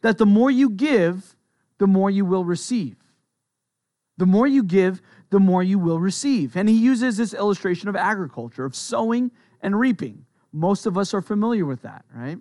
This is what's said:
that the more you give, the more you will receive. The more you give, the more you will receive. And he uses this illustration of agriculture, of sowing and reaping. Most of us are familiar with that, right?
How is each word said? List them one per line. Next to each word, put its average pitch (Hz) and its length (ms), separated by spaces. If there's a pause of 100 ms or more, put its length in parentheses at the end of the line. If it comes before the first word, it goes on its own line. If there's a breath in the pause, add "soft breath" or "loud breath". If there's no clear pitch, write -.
that 220 160
the 220 80
more 220 260
you 262 180
give, 190 640 (440)
the 196 80
more 190 220
you 196 140
will 185 220
receive. 170 520 (1200)
The 180 100
more 202 180
you 277 180
give, 185 380 (300 soft breath)
the 196 80
more 185 240
you 190 160
will 165 200
receive. 190 560
And 196 140
he 226 60
uses 233 420
this 220 160
illustration 196 560
of 202 60
agriculture, 147 680
of 135 120
sowing 233 560 (300 soft breath)
and 202 180
reaping. 196 460 (280)
Most 180 320
of 190 120
us 196 160
are 202 80
familiar 214 440
with 135 160
that, 107 320
right? 131 280